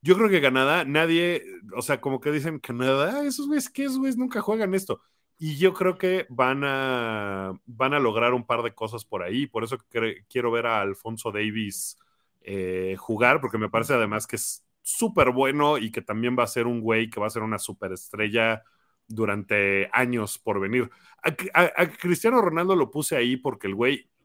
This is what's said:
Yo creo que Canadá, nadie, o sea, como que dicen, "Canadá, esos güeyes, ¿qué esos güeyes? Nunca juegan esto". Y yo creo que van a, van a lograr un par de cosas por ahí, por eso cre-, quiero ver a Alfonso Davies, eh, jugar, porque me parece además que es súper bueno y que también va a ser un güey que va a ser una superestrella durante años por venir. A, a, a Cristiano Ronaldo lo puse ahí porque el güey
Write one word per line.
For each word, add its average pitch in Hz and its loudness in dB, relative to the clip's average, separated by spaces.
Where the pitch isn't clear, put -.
Yo 180 6
creo 220 4
que 180 6
Canadá, 139 4
nadie, 165 2
o 123 -4
sea, 135 -2
como 135 -2
que 147 -2
dicen, 151 -4
"Canadá, 135 0
esos 277 -4
güeyes, 285 -2
¿qué 269 -6
esos 269 -4
güeyes? 262 0
Nunca 254 -2
juegan 202 0
esto". - -4
Y 156 -6
yo 185 6
creo 185 0
que 185 0
van 131 0
a, 113 -2
van 131 0
a 147 4
lograr 120 4
un 123 0
par 117 0
de 113 -2
cosas 110 -8
por 92 -6
ahí, 120 -2
por 113 -4
eso 120 -6
cre-, 110 -4
quiero 120 0
ver 117 0
a 113 2
Alfonso 110 -6
Davies, 104 -4
eh, 92 -4
jugar, 120 2
porque 120 -4
me 107 -2
parece 113 0
además 107 0
que 113 -8
es - -8
súper 156 2
bueno 143 2
y 110 -4
que 113 -8
también 120 -2
va 123 2
a 110 0
ser 117 -2
un 120 -2
güey 113 0
que 113 -10
va 104 -2
a 113 -4
ser 113 -6
una 110 -4
superestrella 107 -2
durante 101 0
años 120 0
por 101 -2
venir. 123 0
A, 160 0
a, 175 4
a 170 2
Cristiano 220 0
Ronaldo 180 2
lo 147 2
puse 151 -2
ahí 123 2
porque 123 -6
el 98 -2
güey 127 0